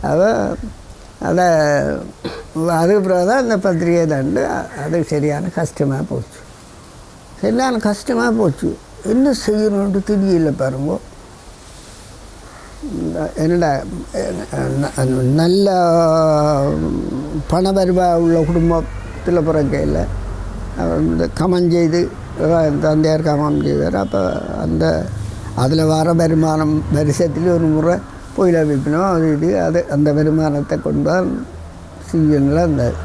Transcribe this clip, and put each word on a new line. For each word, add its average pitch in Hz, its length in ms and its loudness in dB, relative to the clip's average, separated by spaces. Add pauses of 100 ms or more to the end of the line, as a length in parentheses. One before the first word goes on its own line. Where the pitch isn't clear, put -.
அவ 175 200 4 (960)
அதை, 175 180 2 (1300)
அதுக்கு 196 260 4
பிறகு 180 240 2
தான் 262 160 2
இந்த 226 100 0 (100)
பத்திரிகை 170 420 2
தண்டு. 147 340 0 (420)
அது 156 140 -2 (140)
சரியான 151 440 -2
கஷ்டமா 143 420 -2 (120)
போச்சு, 127 300 -8 (1000)
சரியான 233 460 0
கஷ்டமா 233 400 -2 (120)
போச்சு. 165 300 0 (420)
என்ன 262 220 4 (120)
செய்யணும்னு 202 640 0
தெரியல 190 420 2 (100)
பாருங்க. 135 320 -2 (2000)
இந்த 165 260 -6 (260)
என்னடா, 175 280 2 (1080)
ந-, 143 120 -4 (480)
நல்ல 190 260 4 (1800)
பண 185 280 2
வருவா 180 280 2 (160)
உள்ள 165 160 4 (100)
குடும்பத்துல 170 1000 0
பிறக்கையில 147 500 0 (800)
அவர் 151 300 0
இந்த 82 180 0 (120)
கமம் 180 360 2
செய்து, 170 260 2 (800)
தந்தையார் 156 460 2
கமம் 147 360 0
செய்தார். 73 380 0
அப்ப - 160 -2 (460)
அந்த 80 220 0 (760)
அதுல 156 300 2
வர 156 220 2
வருமானம் 160 640 2 (200)
வருஷத்துல 156 580 0
ஒரு 165 220 2
முறை 165 200 2 (380)
புயல 175 240 4 (120)
விற்பினோம், 147 440 0
அது 160 220 2
இது, 160 140 0 (180)
அது 165 120 2 (160)
அந்த 147 220 4
வருமானத்தை 151 640 0
கொண்டு 147 280 -2
தான் 180 200 0 (800)
செய்யணும்ல 151 560 4
இருந்தது. 127 400 0